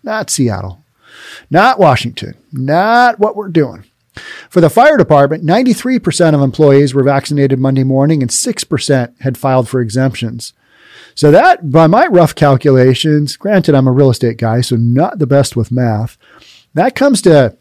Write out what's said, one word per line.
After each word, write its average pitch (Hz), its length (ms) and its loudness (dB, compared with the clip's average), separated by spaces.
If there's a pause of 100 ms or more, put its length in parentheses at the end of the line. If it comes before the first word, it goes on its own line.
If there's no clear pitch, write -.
Not 220 260 -8
Seattle. 95 540 -6 (680)
Not 208 300 2
Washington. - 560 -2 (160)
Not 202 680 0
what 208 160 -2
we're 202 120 -10
doing. 131 380 -4 (640)
For 180 120 0
the 165 80 4
fire 285 280 4
department, 151 460 0
ninety-three 247 540 0
percent 160 380 0
of 139 60 0
employees 139 520 2
were 135 100 0
vaccinated 139 540 0
Monday 135 280 0
morning 139 360 0
and 120 100 -4
six - 320 -6
percent 127 580 -4
had 131 180 -6
filed 131 280 -2
for 127 140 -4
exemptions. 117 720 -6 (640)
So 147 160 4
that, 196 400 2
by 160 160 4
my 226 180 2
rough 180 300 2
calculations, 139 1000 0
granted, 190 380 0
I'm 135 120 2
a 127 60 0
real 135 180 2
estate 113 260 -2
guy, 117 240 -2
so 123 140 -4
not 123 440 -2
the 143 80 -2
best 139 280 0
with 117 160 -4
math, 117 460 -4 (560)
that 185 220 -2
comes 277 280 0
to 143 380 4